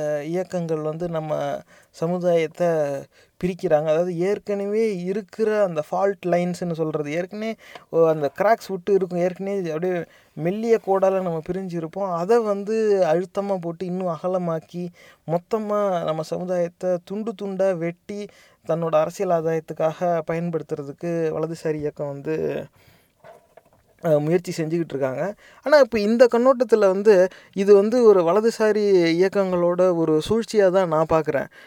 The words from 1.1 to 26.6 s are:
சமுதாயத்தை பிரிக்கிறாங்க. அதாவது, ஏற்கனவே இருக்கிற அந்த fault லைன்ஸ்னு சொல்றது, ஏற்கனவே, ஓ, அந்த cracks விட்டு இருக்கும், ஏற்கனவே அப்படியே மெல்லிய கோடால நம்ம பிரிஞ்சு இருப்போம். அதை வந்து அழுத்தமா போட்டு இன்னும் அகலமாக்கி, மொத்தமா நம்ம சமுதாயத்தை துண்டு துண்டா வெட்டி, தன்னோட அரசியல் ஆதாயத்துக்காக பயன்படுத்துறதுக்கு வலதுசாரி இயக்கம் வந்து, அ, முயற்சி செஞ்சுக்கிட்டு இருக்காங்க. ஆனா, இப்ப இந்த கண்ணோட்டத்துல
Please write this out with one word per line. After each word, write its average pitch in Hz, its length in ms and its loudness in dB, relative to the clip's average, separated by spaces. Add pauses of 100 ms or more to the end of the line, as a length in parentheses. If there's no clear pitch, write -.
சமுதாயத்தை 170 760 0 (720)
பிரிக்கிறாங்க. 175 460 0
அதாவது, 170 300 0
ஏற்கனவே 202 800 -2
இருக்கிற 208 640 -2
அந்த 165 280 -2
fault 190 340 0
லைன்ஸ்னு 175 480 -2
சொல்றது, 156 380 -4
ஏற்கனவே, 208 440 -6 (340)
ஓ, 165 180 4
அந்த 156 220 2
cracks 208 420 0
விட்டு 190 220 -2
இருக்கும், 180 260 0
ஏற்கனவே 185 500 -4
அப்படியே 170 360 -4 (320)
மெல்லிய 208 480 0
கோடால 190 360 2
நம்ம 165 200 -4 (100)
பிரிஞ்சு 185 220 -8
இருப்போம். 175 380 -6
அதை 180 280 0
வந்து 208 360 -4 (300)
அழுத்தமா 190 560 -2
போட்டு 170 240 -8
இன்னும் 185 220 -4
அகலமாக்கி, 175 760 -4 (440)
மொத்தமா 202 760 -2
நம்ம 156 180 -2
சமுதாயத்தை 175 840 -4
துண்டு 214 380 -8
துண்டா 190 360 -2
வெட்டி, 202 500 -8 (400)
தன்னோட 165 280 -2
அரசியல் 170 340 0
ஆதாயத்துக்காக 160 1000 -2
பயன்படுத்துறதுக்கு 165 1040 -4
வலதுசாரி 160 440 -4
இயக்கம் 147 320 -6
வந்து, 143 280 -6 (1700)
அ, 151 160 4
முயற்சி 175 320 0
செஞ்சுக்கிட்டு 160 420 -4
இருக்காங்க. 135 420 -4 (300)
ஆனா, 294 120 6
இப்ப 233 220 4
இந்த 233 320 4
கண்ணோட்டத்துல 233 560 4